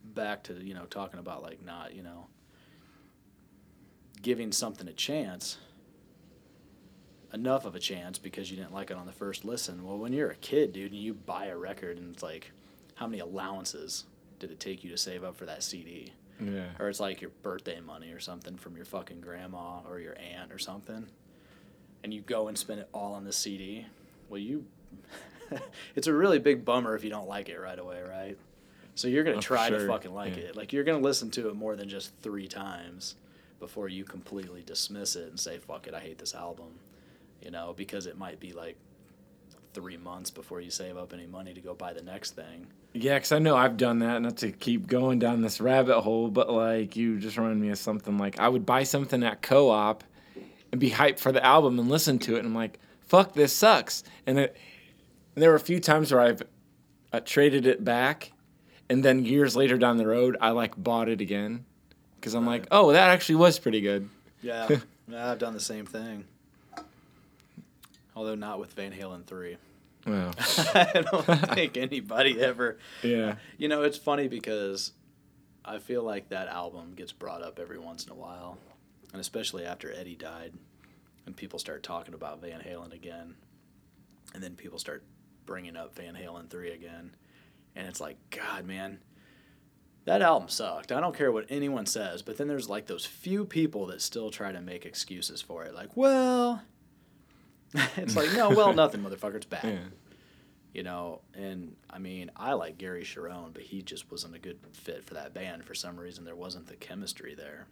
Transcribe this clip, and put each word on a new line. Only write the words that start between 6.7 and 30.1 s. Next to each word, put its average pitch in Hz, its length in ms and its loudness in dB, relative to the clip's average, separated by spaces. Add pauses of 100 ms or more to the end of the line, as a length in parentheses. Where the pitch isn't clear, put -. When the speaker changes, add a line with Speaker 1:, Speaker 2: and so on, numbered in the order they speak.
Speaker 1:
enough 127 320 -2
of 92 100 -12
a 90 60 -12
chance 90 380 -8
because 92 320 -12
you 95 60 -12
didn't 90 180 -14
like 98 160 -12
it 92 60 -10
on 90 100 -14
the 92 60 -16
first 98 320 -10
listen. 92 400 -10
Well, 98 140 -10
when 120 140 -8
you're 135 180 -2
a 76 60 -10
kid, 139 360 0
dude, 98 200 -12
and 101 80 -12
you 107 140 -8
buy 92 320 -10
a 90 100 -10
record 90 400 -10
and 87 160 -16
it's - 100 -16
like, 80 300 -14 (440)
how 120 100 -10
many 110 140 -8
allowances 95 840 -10 (340)
did 87 120 -14
it 80 100 -18
take 95 240 -12
you 87 60 -14
to 85 80 -12
save 90 260 -8
up 90 120 -12
for 92 100 -16
that 78 160 -12
C 90 200 -12
D? 80 300 -18 (400)
Speaker 2:
Yeah. 92 140 -8 (120)
Speaker 1:
Or 104 100 -4
it's, 101 120 -8
like, 98 200 -8
your 92 100 -14 (120)
birthday 90 380 -10
money 80 320 -20
or - 80 -18
something 85 360 -16
from 87 200 -18
your 87 80 -18
fucking 92 360 -14
grandma 87 680 -14
or 90 120 -12
your 80 180 -16
aunt 85 340 -16
or 98 60 -16
something. 107 480 -14 (960)
And 107 120 -10
you 104 80 -14
go 110 260 -4
and 107 80 -10
spend 104 240 -10
it 101 140 -18
all 101 200 -8
on 98 100 -14
the 98 80 -10
C 98 260 -6
D. 107 280 -14 (420)
Well, 101 120 -12
you, 135 240 -8 (680)
<laughs> - 640 -14
it's 139 120 -2
a 156 80 4
really 170 240 6
big 127 260 2
bummer 120 320 0
if 104 80 -8
you 107 60 -6
don't 104 180 -10
like 98 220 -10
it 85 100 -14
right 92 180 -12
away, 90 240 -12
right? 95 360 -12 (560)
So 131 140 -4
you're 143 160 4
gonna 135 120 2
Speaker 2:
Oh, 107 40 -2
for - 80 -6
Speaker 1:
try 117 220 4
to 107 100 2
Speaker 2:
sure. 101 80 -2
Speaker 1:
fucking 95 260 -4